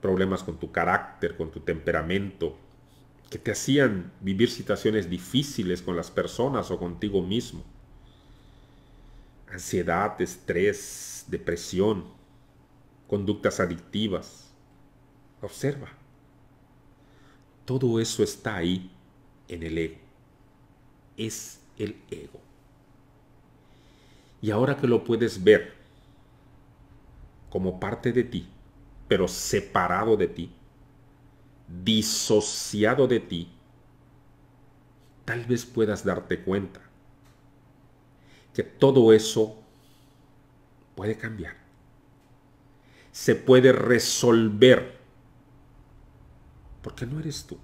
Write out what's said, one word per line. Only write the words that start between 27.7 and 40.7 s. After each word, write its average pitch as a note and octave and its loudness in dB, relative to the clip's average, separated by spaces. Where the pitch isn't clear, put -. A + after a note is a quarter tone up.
parte A2 -4
de A#2+ 2
ti, - -8
pero F#2 2
separado G2 0
de F#2 2
ti, E2+ -8
disociado G#2+ 0
de A#2+ 2
ti, E2+ -10
tal A#2 -6
vez A#2+ -2
puedas G#2 -2
darte F2+ -4
cuenta F#2+ -6
que - -4
todo B2+ 8
eso A2 2